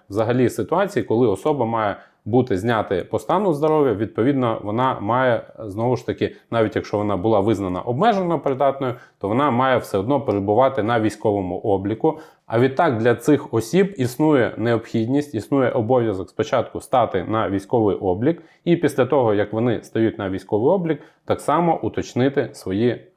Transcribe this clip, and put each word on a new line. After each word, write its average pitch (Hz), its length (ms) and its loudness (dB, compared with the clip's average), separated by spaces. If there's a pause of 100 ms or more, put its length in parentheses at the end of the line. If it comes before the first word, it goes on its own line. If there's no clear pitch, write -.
(100)
взагалі 113 380 2
ситуації, 147 540 -2
коли 113 260 2
особа 123 380 0
має 110 300 -2 (300)
бути 117 300 2
знята 104 540 0
по 110 80 -2
стану 185 340 0
здоров'я. 147 420 2
Відповідно, 113 720 -2
вона 120 360 -2
має, 117 420 0 (160)
знову 113 380 -2
ж 123 100 -10
таки, 101 280 -4 (160)
навіть 110 260 2
якщо 101 220 -2
вона 104 180 0
була 107 240 2
визнана 95 400 -2
обмежено 170 580 0
придатною, 135 560 -2 (240)
то 98 100 -4
вона 135 220 2
має 127 280 2
все 107 200 -2
одно 127 220 0
перебувати 110 600 2
на 117 180 0
військовому 101 580 -2
обліку. 110 600 -2 (280)
А 113 120 0
відтак 135 400 2
для 117 160 4
цих - 400 0
осіб 185 420 0
існує 131 600 2
необхідність, 117 800 -2
існує 120 360 0
обов'язок 110 580 0
спочатку - 520 -4
стати - 480 0
на 107 220 -2
військовий 98 460 0
облік, 107 460 -2 (220)
і 170 120 4
після 139 300 0
того, 123 280 2
як 101 180 -2
вони 113 300 -2
стають 113 360 -2
на 98 120 -4
військовий 107 440 0
облік, 165 260 -2 (240)
так - 160 -2
само 165 420 0
уточнити 120 720 -2
свої, 104 380 -2
е, 110 100 -6 (160)